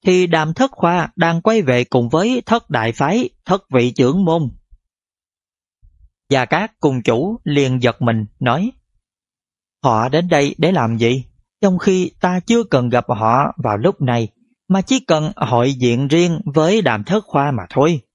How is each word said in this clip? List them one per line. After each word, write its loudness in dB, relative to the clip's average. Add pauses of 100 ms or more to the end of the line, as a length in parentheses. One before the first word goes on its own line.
thì 4
Đàm 0
Thất 0
Khoa 0
đang 0
quay 2
về 2
cùng 0
với 0
Thất -2
Đại -2
Phái, -2 (160)
Thất -2 (100)
Vị 2
Trưởng 2
Môn." 0 (1800)
Gia 2
Cát -4
Cung 0
chủ -2
liền 0
giật 0
mình, -2 (140)
nói: -2 (1120)
"Họ 2
đến 0
đây 0
để 0
làm 0
gì? 0 (360)
Trong 2
khi 0
ta -2
chưa 0
cần 0
gặp 0
họ 0 (100)
vào -2
lúc -2
này, 0 (400)
mà 0
chỉ -2
cần -2
hội 0
diện 0
riêng 0
với 0
Đàm -2
Thất -2
Khoa -2
mà -6
thôi." 0 (120)